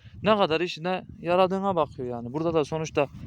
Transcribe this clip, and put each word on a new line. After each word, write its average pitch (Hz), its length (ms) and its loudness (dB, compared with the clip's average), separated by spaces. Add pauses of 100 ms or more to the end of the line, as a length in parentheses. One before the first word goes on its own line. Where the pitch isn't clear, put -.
(220)
ne 208 140 4
kadar 160 240 2
işine 180 440 -4 (140)
yaradığına 185 580 2
bakıyor 139 320 -2
yani. 120 240 -8
Burada 160 220 0
da 156 100 4
sonuçta 156 440 -2 (180)